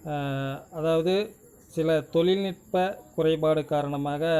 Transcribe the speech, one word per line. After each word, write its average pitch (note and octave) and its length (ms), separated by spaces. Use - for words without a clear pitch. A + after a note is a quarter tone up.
அஹ், C#3 540
அதாவது E3 420
சில D#3+ 300
தொழில்நுட்ப F#3 640
குறைபாடு D#3 500
காரணமாக C#3+ 600